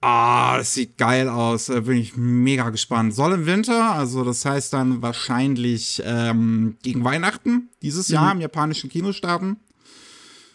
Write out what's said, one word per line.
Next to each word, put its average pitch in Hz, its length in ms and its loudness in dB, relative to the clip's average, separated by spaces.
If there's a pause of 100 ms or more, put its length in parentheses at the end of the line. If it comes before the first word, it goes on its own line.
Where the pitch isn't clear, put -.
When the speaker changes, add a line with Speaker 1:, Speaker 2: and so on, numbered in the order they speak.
Speaker 1:
Ah, 120 540 4
das 123 160 -2
sieht 127 240 -4
geil 127 320 2
aus. 117 380 -2
Da 123 140 -2
bin 123 180 2
ich 113 180 -4
mega 123 540 2
gespannt. 110 440 0
Soll 147 200 2
im 170 100 -2
Winter, 220 480 2
also 131 320 -2
das 123 220 -2
heißt 139 260 -2
dann 127 300 0
wahrscheinlich, 120 1040 -2
ähm, 113 760 0
gegen 123 220 -2
Weihnachten 202 640 -2 (140)
dieses 156 260 -4
Jahr 160 240 4
Speaker 2:
Mhm. 185 60 -2
Speaker 1:
im - 20 -4
japanischen 151 480 -4
Kino 185 240 -4
starten. 185 460 -4 (960)